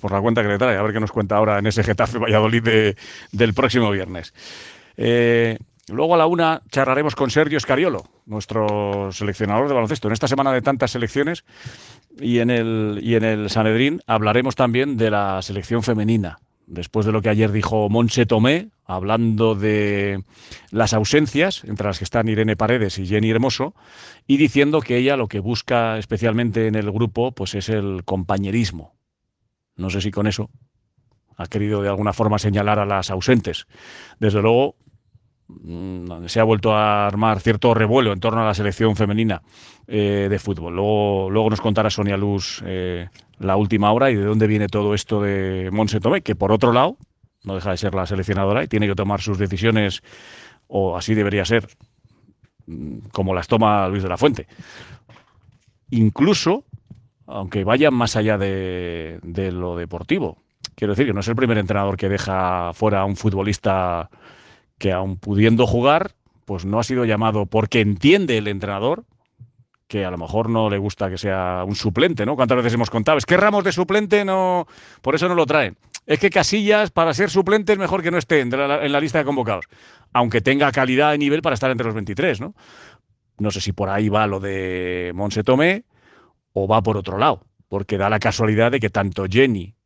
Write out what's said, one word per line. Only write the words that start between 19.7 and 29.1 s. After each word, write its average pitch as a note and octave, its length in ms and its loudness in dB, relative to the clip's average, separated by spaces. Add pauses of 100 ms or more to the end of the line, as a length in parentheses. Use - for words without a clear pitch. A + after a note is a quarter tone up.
las A2 240 0
ausencias, D3 720 2
entre G#2 220 -6
las F#2+ 120 -2
que - 60 -6
están A2+ 240 -2
Irene G#2+ 280 0
Paredes A2 420 0
y F#2+ 80 -6
Jenny G#2 240 2
Hermoso, B2 440 0 (520)
y C#3 120 4
diciendo C#3+ 420 4
que B2 160 -2
ella C3 220 2
lo A2+ 100 -2
que G2+ 120 -6
busca A2+ 580 -2
especialmente A2+ 680 -2
en G#2+ 60 -2
el G#2 160 -2
grupo, A#2 420 -2
pues, G2 220 -8
es G2 140 -6
el G2+ 380 -4
compañerismo. F#2+ 920 -4 (800)